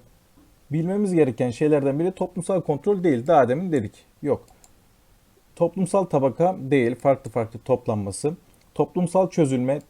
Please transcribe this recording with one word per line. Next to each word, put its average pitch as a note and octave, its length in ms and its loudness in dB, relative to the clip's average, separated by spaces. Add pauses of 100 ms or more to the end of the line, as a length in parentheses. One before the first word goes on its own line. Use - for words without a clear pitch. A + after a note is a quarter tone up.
(720)
bilmemiz F#3 420 -2
gereken C3 360 2
şeylerden C#3+ 480 0
biri F3+ 140 -2
toplumsal F#3 480 -4
kontrol F3+ 440 -2
değil. C3 220 0
Daha D3 220 6
demin E3 240 -2
dedik. A2 320 -4 (180)
Yok. C3+ 240 -2 (1120)
Toplumsal F#3 480 -2
tabaka D#3+ 540 0
değil, C3 360 0
farklı C3 360 0
farklı A2+ 280 -6
toplanması. A#2 760 -4 (400)
Toplumsal F3+ 560 0
çözülme C3+ 480 0 (120)